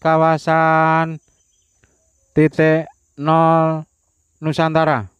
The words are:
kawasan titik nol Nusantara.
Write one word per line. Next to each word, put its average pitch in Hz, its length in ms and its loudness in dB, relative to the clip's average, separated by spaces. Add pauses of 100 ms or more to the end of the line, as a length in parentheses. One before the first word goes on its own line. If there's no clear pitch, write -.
kawasan 160 1200 0 (1120)
titik 156 560 0 (320)
nol 160 640 0 (560)
Nusantara. 156 800 -2